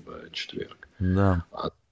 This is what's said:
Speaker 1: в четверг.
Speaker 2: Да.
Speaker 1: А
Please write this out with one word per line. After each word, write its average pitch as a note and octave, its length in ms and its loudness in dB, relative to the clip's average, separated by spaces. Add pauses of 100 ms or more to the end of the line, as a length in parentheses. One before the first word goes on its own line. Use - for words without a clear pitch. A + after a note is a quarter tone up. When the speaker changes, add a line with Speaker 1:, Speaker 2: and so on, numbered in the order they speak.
Speaker 1:
в - 260 -16
четверг. - 560 -10 (120)
Speaker 2:
Да. F#2 520 4
Speaker 1:
А - 180 -4 (220)